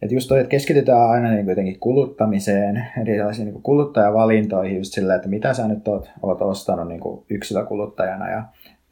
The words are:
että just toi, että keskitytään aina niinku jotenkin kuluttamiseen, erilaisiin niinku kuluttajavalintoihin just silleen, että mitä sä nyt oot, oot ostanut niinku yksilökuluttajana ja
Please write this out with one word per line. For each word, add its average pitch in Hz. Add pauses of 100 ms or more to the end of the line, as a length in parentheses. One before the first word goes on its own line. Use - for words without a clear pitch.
että 110
just 127
toi, 135
että 131
keskitytään 131
aina 117
niinku 101
jotenkin 92
kuluttamiseen, 107 (160)
erilaisiin 107
niinku 104
kuluttajavalintoihin 107
just 95
silleen, 92
että 90
mitä 107
sä 120
nyt 107
oot, 104 (120)
oot 95
ostanut 95
niinku 85
yksilökuluttajana 101
ja 110 (480)